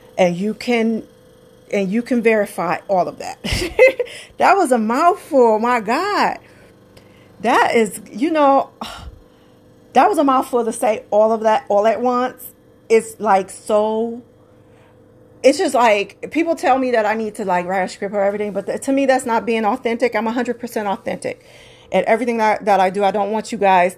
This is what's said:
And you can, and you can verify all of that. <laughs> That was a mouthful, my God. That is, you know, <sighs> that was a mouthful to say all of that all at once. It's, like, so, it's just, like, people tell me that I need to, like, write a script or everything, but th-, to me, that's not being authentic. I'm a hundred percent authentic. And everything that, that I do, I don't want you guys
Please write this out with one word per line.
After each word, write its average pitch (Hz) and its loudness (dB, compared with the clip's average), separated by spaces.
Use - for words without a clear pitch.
And 175 2
you 208 -4
can, 226 -2
and 196 -2
you 226 0
can 240 -2
verify 202 0
all 175 0
of - -10
that. - -12
<laughs> - 0
That 359 4
was 339 2
a 247 4
mouthful, 247 2
my 240 0
God. 277 0
That 285 0
is, 220 0
you 269 -4
know, 277 2
<sighs> - -20
that 277 6
was 392 0
a 302 2
mouthful 262 0
to 226 -4
say 220 -2
all 214 4
of 220 -2
that 220 0
all 202 2
at 214 0
once. 247 -4
It's, 220 2
like, 196 2
so, 220 -2
it's 277 6
just, 330 -2
like, 208 0
people 330 -2
tell 262 2
me 254 -2
that 226 0
I 214 0
need 220 -6
to, 226 -8
like, 180 -2
write 185 -4
a 196 -4
script 202 -10
or 202 -2
everything, 202 -2
but 196 -8
th-, - -6
to 277 -4
me, 277 0
that's 262 2
not 226 -2
being 220 -2
authentic. 233 -2
I'm 214 -2
a 220 -2
hundred 240 -6
percent 220 -6
authentic. - -8
And 190 0
everything 233 0
that, 214 0
that 196 4
I 190 2
do, 202 -2
I 196 2
don't 202 -2
want 214 -6
you 233 -6
guys 185 2